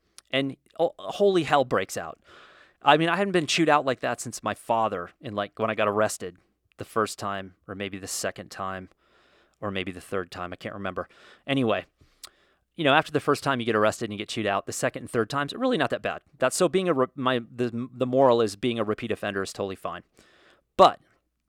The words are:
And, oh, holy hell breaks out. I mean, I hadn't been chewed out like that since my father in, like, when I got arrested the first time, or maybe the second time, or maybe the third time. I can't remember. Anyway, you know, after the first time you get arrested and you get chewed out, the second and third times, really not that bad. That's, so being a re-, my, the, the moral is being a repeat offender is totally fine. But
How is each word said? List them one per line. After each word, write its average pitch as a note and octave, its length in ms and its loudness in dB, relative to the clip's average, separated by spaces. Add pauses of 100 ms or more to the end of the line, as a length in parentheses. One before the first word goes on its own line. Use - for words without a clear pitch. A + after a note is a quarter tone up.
(300)
And, C3+ 280 -2 (200)
oh, E3 200 2
holy F#3 460 2
hell C#3+ 200 2
breaks G#2 320 -2
out. E2+ 220 -8 (680)
I D3 100 8
mean, E3 120 2
I E3+ 80 2
hadn't G3 160 0
been E3 160 2
chewed D#3+ 200 2
out D3 160 4
like B2+ 160 0
that A#2+ 200 -4
since - 240 -10
my G#2+ 100 -2
father G#2+ 560 -2 (100)
in, A2 140 -10
like, G#2 240 -6
when A2 120 0
I G#2+ 40 -4
got G#2+ 140 2
arrested G#2 480 -2 (420)
the G2+ 60 -12
first - 340 -2
time, G2 360 -8 (120)
or G2+ 80 -12
maybe G2 240 -8
the F#2+ 80 -12
second F#2 440 -6
time, F#2+ 400 -10 (720)
or G2+ 120 -6
maybe F#2+ 180 -4
the F2 100 -12
third F#2 300 -6
time. F2+ 220 -10
I F2+ 40 -10
can't - 180 -12
remember. F#2 340 -6 (400)
Anyway, A#2 380 0 (880)
you E3 80 -2
know, C3+ 100 6
after D#3 160 2
the D3 80 0
first C#3+ 240 0
time C3+ 160 0
you A2+ 80 -4
get A2+ 80 2
arrested G#2+ 300 2
and G#2 80 -6
you G2+ 60 -6
get G#2 100 -8
chewed G#2+ 180 -4
out, G2 200 0
the A#2 60 -8
second B2+ 300 -4
and A#2 80 -16
third A2 180 0
times, C#3+ 240 -4
really B3 260 -2
not C3+ 120 0
that A#2 120 -4
bad. F2 180 -4 (180)
That's, C3 160 2
so F3+ 140 4
being F3+ 200 0
a E3 60 2
re-, B2+ 120 2 (100)
my, B2+ 240 0 (120)
the, A#2+ 400 -4
the B2+ 140 -2
moral B2+ 340 6
is G#2 140 0
being A#2 240 -2
a A2 60 0
repeat G#2+ 260 -2
offender G2 320 -4
is F#2+ 100 -8
totally G2 220 -6
fine. F2+ 300 -10 (720)
But - 240 8 (480)